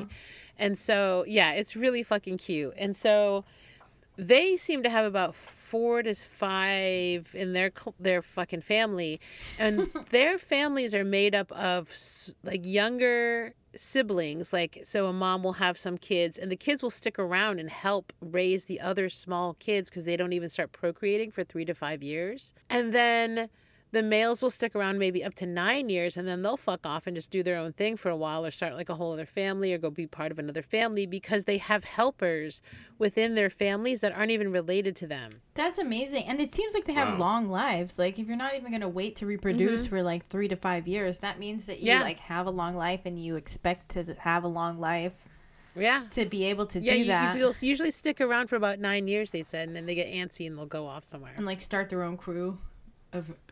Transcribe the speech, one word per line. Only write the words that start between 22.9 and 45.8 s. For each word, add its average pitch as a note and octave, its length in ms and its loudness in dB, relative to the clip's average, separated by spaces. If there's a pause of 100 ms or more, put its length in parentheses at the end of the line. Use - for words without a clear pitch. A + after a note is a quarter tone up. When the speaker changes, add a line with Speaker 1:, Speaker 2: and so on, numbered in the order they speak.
Speaker 2:
then A#3 560 4 (440)
the A3 100 4
males A3 400 4
will B3+ 80 2
stick A3+ 260 -2
around G3 220 0
maybe F#3 260 2
up G3 120 -6
to F#3+ 100 -6
nine G3+ 420 0
years, F3 280 0
and F3+ 120 -4
then F3+ 140 -2
they'll A3 140 0
fuck F#3 300 -2
off D#3 200 -4
and F3+ 100 -6
just D#3+ 140 -10
do F#3 120 0
their F3 140 0
own E3 160 -4
thing G#3+ 240 0
for G3+ 120 -2
a E3+ 80 0
while, D#3 300 -2
or D#3 60 -4
start, E3 220 -4
like, E3+ 140 -8
a F3+ 60 -4
whole E3 180 -4
other D#3 140 -6
family, G3 460 0
or F3+ 60 0
go D#3+ 120 -2
be D#3+ 160 -6
part D#3 240 -6
of D#3+ 80 -10
another D3 240 -4
family, A3 440 0
because G3 380 -2
they G3+ 140 2
have G#3 260 0
helpers E3+ 800 0 (360)
within A3 360 2
their G3+ 160 4
families G#3 500 0
that G3+ 120 2
aren't G#3 180 0
even G#3 220 2
related F3+ 440 2
to F3+ 120 -8
them. B2 340 -10 (120)
Speaker 1:
That's F4 240 0
amazing. C4+ 480 -2
And C#4 140 -2
it D4 140 0
seems G#4+ 200 -2
like G#4 100 0
they D#4+ 80 -4
have C#4 220 2
Speaker 3:
Wow. F#3 40 -2
Speaker 1:
long G3+ 300 2
lives. F#3 500 -2
Like, F#3 200 0
if A3 100 -6
you're A#3 80 -4
not C4 180 -2
even B3 160 -8
gonna A3 180 -2
wait F#3 280 -4
to G#3+ 100 -6
reproduce G3+ 560 2
Speaker 2:
Mm-hmm. B3 80 -4
Speaker 1:
for, F#3+ 140 0
like, F3 240 -2
three G3+ 200 -2
to F#3+ 80 -2
five F3+ 300 -2
years, F#3 320 -2
that F3+ 220 -6
means G#3 260 -8
that G3+ 140 -10
you, G3+ 80 0
Speaker 2:
Yeah. C4 140 8
Speaker 1:
like, E3 180 -4
have F3+ 260 -4
a F#3+ 40 -2
long F3+ 260 -2
life F3+ 300 -2
and F3 160 -6
you E3 140 -4
expect - 540 -4
to E3+ 300 -6
have E3+ 240 2
a F3 40 0
long E3+ 300 -2
life E3+ 360 -2 (600)
Speaker 2:
Yeah. A#3+ 380 2